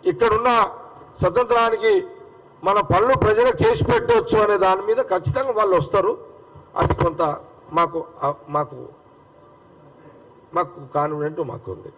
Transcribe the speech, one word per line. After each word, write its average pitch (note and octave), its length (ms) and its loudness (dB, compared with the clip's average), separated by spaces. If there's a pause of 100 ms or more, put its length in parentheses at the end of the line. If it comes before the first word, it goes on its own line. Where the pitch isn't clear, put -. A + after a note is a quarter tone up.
(120)
ఇక్కడున్న A3+ 400 2 (680)
స్వతంత్రానికి A3+ 720 2 (720)
మన G3+ 120 2 (120)
పనులు A3 220 2 (120)
ప్రజలకు A#3+ 380 2
చేసి A4+ 280 2
పెట్టవచ్చు - 440 2 (100)
అనే G#3 100 2 (100)
దాని F#3+ 240 2
మీద A3+ 100 2 (120)
ఖచ్చితంగా B3+ 480 -2
వాళ్ళు G3+ 220 2
వస్తారు. G3+ 300 0 (680)
అది - 240 0
కొంత E3 180 -2 (560)
మాకు, E3+ 220 0 (260)
ఆ, - 20 0 (280)
మాకు, C3+ 240 -4 (1800)
మాకు F3 320 -6 (100)
కాన్ఫిడెంట్ D3+ 420 -4 (140)
మాకు - 220 -16
ఉంది. - 220 -20